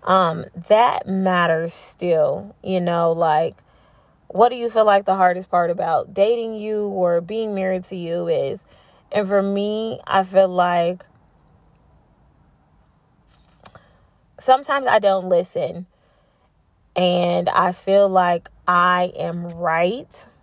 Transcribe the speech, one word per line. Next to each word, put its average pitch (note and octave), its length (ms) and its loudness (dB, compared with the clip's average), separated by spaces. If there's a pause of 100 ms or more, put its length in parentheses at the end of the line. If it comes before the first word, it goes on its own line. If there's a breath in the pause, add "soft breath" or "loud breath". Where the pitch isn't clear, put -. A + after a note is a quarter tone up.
um, F3 420 0 (220)
that A3 400 4
matters F3 680 0
still, E3+ 880 -2
you F#3 180 -2
know, E3+ 300 0
like, E3 440 0 (720 soft breath)
what A3+ 200 4
do B3 60 -8
you A#3 160 -6
feel A3 140 4
like G3 200 4
the F#3+ 100 2
hardest F3+ 360 0
part F3 180 2
about E3+ 460 -2
dating A3+ 400 0
you G#3+ 320 -4
or F3+ 340 0
being G#3+ 320 -6
married F#3+ 300 -4
to F#3+ 120 -14
you E3+ 320 -6
is? C#3+ 360 -4 (480 soft breath)
And G3+ 160 -2
for G3 160 2
me, G#3 640 -4
I F#3+ 160 2
feel F#3+ 240 2
like F3+ 580 0 (3250 soft breath)
sometimes C#4 480 0
I F#3+ 100 2
don't F#3+ 320 0
listen, F3 560 -2 (1120)
and F3 540 0
I F3+ 240 0
feel G3 360 2
like F3 400 0 (180)
I F3+ 500 2
am E3+ 320 -8
right. F3 800 -4 (160)